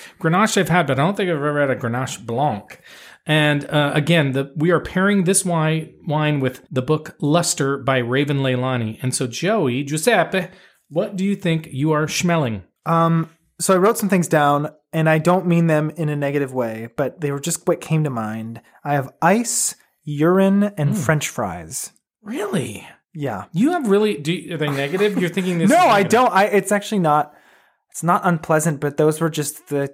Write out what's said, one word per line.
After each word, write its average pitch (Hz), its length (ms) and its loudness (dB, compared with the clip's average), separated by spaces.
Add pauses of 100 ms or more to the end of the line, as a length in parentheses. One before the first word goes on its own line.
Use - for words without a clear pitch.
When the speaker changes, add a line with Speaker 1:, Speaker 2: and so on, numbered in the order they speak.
(220)
Speaker 1:
Grenache 180 360 2
I've 165 120 2
had, 170 180 2
but 135 100 0
I 139 60 2
don't 202 140 0
think 196 120 -2
I've 170 60 0
ever 147 240 -2
had 143 100 2
a 123 60 0
Grenache 120 500 -6
Blanc. 117 540 -4 (460)
And, 147 440 2
uh, 147 240 0
again, 151 380 2
the, 135 240 -4
we 165 160 0
are 165 80 4
pairing 196 460 0
this 160 180 2
wi-, 160 480 -2 (160)
wine 151 320 0
with 127 320 -4
the 131 100 -2
book 156 380 -2
Luster 147 580 0
by 131 200 0
Raven 135 420 0
Leilani. 127 640 -2
And 127 100 -2
so, 131 140 -2
Joey, 143 560 0
Giuseppe, 165 640 0 (400)
what 202 300 -4
do 185 80 -4
you 202 100 0
think 165 380 -2
you 143 180 0
are 151 160 0
schmelling? 147 560 -2 (220)
Speaker 2:
Um, 165 460 2 (280)
so - 140 2
I 185 40 4
wrote 208 200 2
some 208 100 -2
things 180 220 2
down, 147 400 2 (240)
and 160 160 2
I 160 80 4
don't 175 280 2
mean 170 220 4
them 151 300 2
in 160 100 -2
a 147 80 -2
negative 143 380 -2
way, 113 420 -4
but 131 240 -4
they 143 140 -4
were 139 80 -6
just - 260 -6
what 175 140 0
came 156 240 0
to 147 40 -2
mind. 113 520 -8 (240)
I 143 80 -2
have 135 180 -2 (100)
ice, 214 540 0 (300)
urine, 185 580 2 (120)
and 147 160 0
Speaker 1:
Hmm. 214 40 0
Speaker 2:
French 151 340 -2
fries. 87 640 -8 (320)
Speaker 1:
Really? 269 640 -6 (260)
Speaker 2:
Yeah. 117 380 -8
Speaker 1:
You 254 220 2
have 294 160 -2
really, 208 280 2
do, 165 380 -6
are - 20 -6
they 147 120 -2
negative? 170 500 0
You're 175 100 0
thinking 180 300 -2
this 190 100 4
Speaker 2:
No, 285 60 6
Speaker 1:
is 349 80 6
Speaker 2:
I 339 40 6 (100)
Speaker 1:
negative. 196 140 2
Speaker 2:
don't. 240 220 4
I, 190 120 4
it's 202 260 0
actually 202 280 -2
not, 151 340 2 (580)
it's - 100 -14
not 175 220 2
unpleasant, 160 560 0
but 143 180 -4
those 156 240 2
were 165 80 0
just 151 380 -8
the 139 260 -4